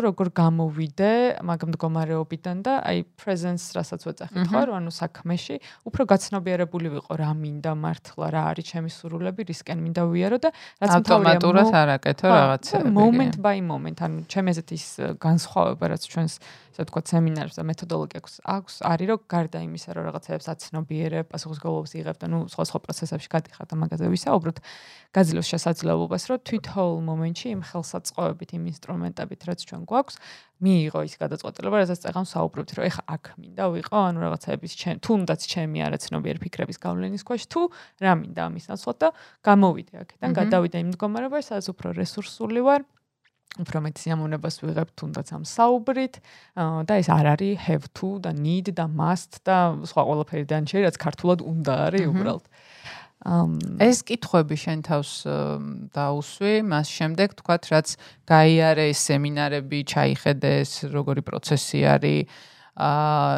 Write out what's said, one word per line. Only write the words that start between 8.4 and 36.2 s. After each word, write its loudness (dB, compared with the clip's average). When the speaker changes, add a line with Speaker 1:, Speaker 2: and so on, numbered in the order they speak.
Speaker 1:
არის -6
ჩემი -8
სურვილები, -8
რისკენ -8
მინდა -2
ვიარო 2
და 2
რაც 2
მთავარია, 8
Speaker 2:
ავტომატურად 8
Speaker 1:
მო-, 6
Speaker 2:
არ 6
აკეთო 0
Speaker 1:
ხო, 8
Speaker 2:
რაღაცეები, 4
კი. 4
Speaker 1:
moment 6
by 0
moment, -6
ანუ -4
ჩემი 0
ასეთი -4
ის, -10
განსხვავება, 2
რაც -2
ჩვენს, -4
ასე -10
ვთქვათ, -6
სემინარებს 0
და -8
მეთოდოლოგიას -6
აქვს, -6
არის, 0
რომ 0
გარდა -2
იმისა, -12
რომ -8
რაღაცეებს -8
აცნობიერებ, -4
პასუხისმგებლობას -6
იღებ -8
და, -10
ნუ, -2
სხვადასხვა -6
პროცესებში -8
გადიხარ -6
და -10
მაგაზე -2
ვისაუბროთ, 0
გაძლევს 4
შესაძლებლობას, 0
რომ -2
თითოეულ -2
მომენტში -4
იმ -6
ხელსაწყოებით, -6
იმ -8
ინსტრუმენტებით, -8
რაც -8
ჩვენ -14
გვაქვს, -2
მიიღო 2
ის -8
გადაწყვეტილება, -4
რასაც 0
წეღან -4
ვსაუბრობთ, -4
რომ -4
ეხა -4
აქ -10
მინდა -8
ვიყო, -2
ანუ 0
რაღაცეების -6
ჩემ-, -6
თუნდაც 0
ჩემი -4
არაცნობიერი -4